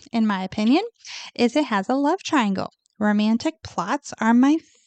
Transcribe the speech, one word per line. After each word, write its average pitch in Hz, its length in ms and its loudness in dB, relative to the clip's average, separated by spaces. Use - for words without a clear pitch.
in 220 160 0
my 190 160 -4
opinion, 226 400 0
is 240 220 0
it 294 100 2
has 196 240 -2
a 254 60 0
love 285 280 0
triangle. 208 480 -2
Romantic 214 640 0
plots 208 580 -8
are 226 120 4
my 277 260 4